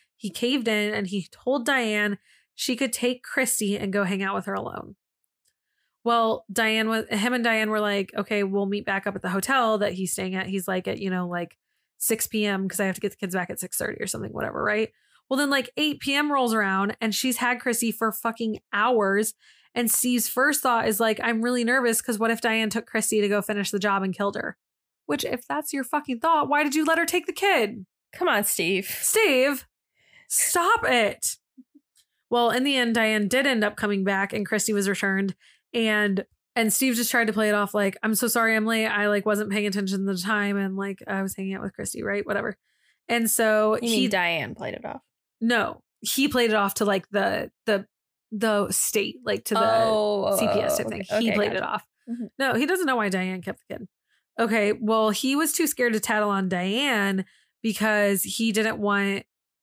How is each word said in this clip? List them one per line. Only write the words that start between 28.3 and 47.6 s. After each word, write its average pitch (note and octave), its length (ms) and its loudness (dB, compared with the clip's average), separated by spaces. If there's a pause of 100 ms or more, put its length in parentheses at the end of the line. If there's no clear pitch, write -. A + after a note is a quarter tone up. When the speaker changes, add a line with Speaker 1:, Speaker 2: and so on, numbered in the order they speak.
Speaker 2:
Steve. F#3 440 -2 (160)
Speaker 1:
Steve, C#4+ 680 2 (580)
stop G#4 580 2
it. A#3+ 520 2 (920)
Well, A#3+ 200 4
in B3+ 140 2
the C#4 120 2
end, A#3 200 2
Diane G#3+ 320 2
did C4+ 180 2
end A#3+ 160 2
up G#3 140 0
coming G3+ 260 0
back G3 300 0
and G#3 140 -4
Christy G#3+ 260 0
was G3+ 160 2
returned. G3 480 0 (360)
And, G#3 520 0 (320)
and A3+ 160 2
Steve C4 240 2
just A#3 140 -2
tried A#3 180 2
to A3 40 2
play G#3+ 160 2
it G#3 60 2
off G3+ 200 0
like, G3+ 280 0
"I'm A3 120 0
so A#3 140 0
sorry A3+ 280 2
I'm G#3+ 100 0
late. A3 200 2
I, G#3 220 0
like, G#3 160 2
wasn't G#3 260 0
paying G#3 160 0
attention G3 400 -2
to G3 60 0
the F#3 60 -2
time G3+ 380 0
and, G3 200 -2
like, G3 300 -6
I G3 160 -4
was F#3+ 140 -6
hanging F#3+ 180 -6
out - 80 -8
with F#3+ 120 -8
Christy," - 280 -8
right? G3+ 240 -4
Whatever. G#3 300 -4 (520)
And A#3 220 0
so G#3+ 460 4
Speaker 2:
You - 60 -2
mean A3+ 180 2
Speaker 1:
he G3 80 2
Speaker 2:
Diane E3+ 460 0
played - 200 -8
it - 100 -10
off? - 180 -12 (380)
Speaker 1:
No, A3+ 420 0 (180)
he C4+ 280 0
played A#3+ 220 2
it G#3+ 60 2
off G3+ 180 0
to, A3 100 0
like, G3 260 0
the, G3 400 0 (160)